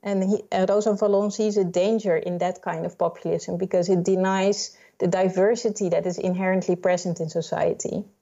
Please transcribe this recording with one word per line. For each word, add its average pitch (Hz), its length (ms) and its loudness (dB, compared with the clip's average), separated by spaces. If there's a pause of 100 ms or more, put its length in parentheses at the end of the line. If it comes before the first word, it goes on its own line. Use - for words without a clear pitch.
And 196 220 0
he, 196 280 0
uh, 190 160 2
Rosan 208 300 2
Vallon 202 320 2
sees 214 280 0
a 196 60 4
danger 185 540 0
in 175 220 -4
that 180 240 -4
kind 165 240 -6
of 175 100 -10
populism 170 600 -4
because 180 300 0
it 185 160 2
denies 190 720 0 (220)
the - 100 0
diversity 190 840 2
that 170 180 0
is 175 100 -4
inherently 185 580 0
present 180 440 -2
in 165 100 -4
society. - 720 -2 (180)